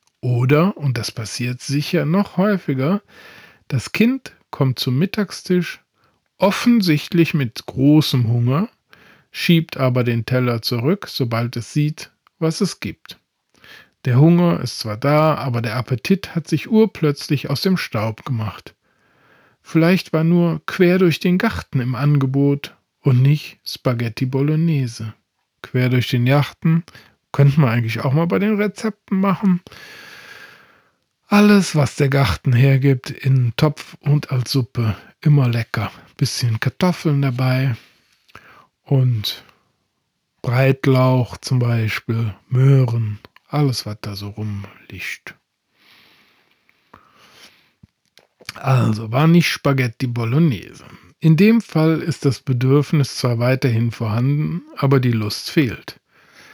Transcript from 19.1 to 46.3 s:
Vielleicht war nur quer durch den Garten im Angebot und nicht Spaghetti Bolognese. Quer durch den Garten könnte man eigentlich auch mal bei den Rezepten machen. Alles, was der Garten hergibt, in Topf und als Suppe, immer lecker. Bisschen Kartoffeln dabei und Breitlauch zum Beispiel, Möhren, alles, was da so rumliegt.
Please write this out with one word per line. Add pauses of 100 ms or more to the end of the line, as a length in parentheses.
Vielleicht
war
nur
quer
durch
den
Garten
im
Angebot (240)
und
nicht
Spaghetti
Bolognese. (500)
Quer
durch
den
Garten (480)
könnte
man
eigentlich
auch
mal
bei
den
Rezepten
machen. (1700)
Alles,
was
der
Garten
hergibt,
in
Topf
und
als
Suppe, (260)
immer
lecker. (260)
Bisschen
Kartoffeln
dabei (1080)
und (1000)
Breitlauch
zum
Beispiel, (160)
Möhren, (280)
alles,
was
da
so
rumliegt. (3250)